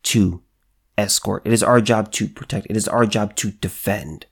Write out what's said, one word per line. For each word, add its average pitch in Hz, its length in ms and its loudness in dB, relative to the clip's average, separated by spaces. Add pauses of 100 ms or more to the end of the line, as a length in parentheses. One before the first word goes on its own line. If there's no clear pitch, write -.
to 90 400 2 (540)
escort. 101 480 -2
It 113 80 2
is 117 100 2
our 123 160 6
job 110 340 2
to 104 140 -2
protect. - 420 -8
It 107 60 -2
is 104 120 -2
our 117 180 2
job 104 320 -2
to 101 140 -4
defend. - 800 -6